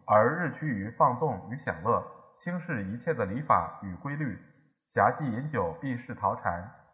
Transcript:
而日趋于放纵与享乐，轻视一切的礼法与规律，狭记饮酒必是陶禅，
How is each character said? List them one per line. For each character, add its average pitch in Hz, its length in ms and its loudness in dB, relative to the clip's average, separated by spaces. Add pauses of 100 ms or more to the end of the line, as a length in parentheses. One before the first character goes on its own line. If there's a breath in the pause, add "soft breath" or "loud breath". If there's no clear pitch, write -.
而 113 320 6
日 160 140 -2
趋 - 140 -6
于 107 260 -2
放 139 260 2
纵 113 320 -2
与 127 80 -8
享 95 240 -4
乐， 107 200 2 (360)
轻 175 220 -4
视 120 240 -4
一 98 120 -6
切 156 160 -2
的 117 140 0
礼 113 160 -4
法 95 400 2
与 95 140 -8
规 139 180 -6
律， 143 240 -4 (480)
狭 107 240 4
记 139 200 -4
饮 131 200 -4
酒 87 300 0
必 127 180 -4
是 120 160 -10
陶 104 220 0
禅， 90 340 -4 (240)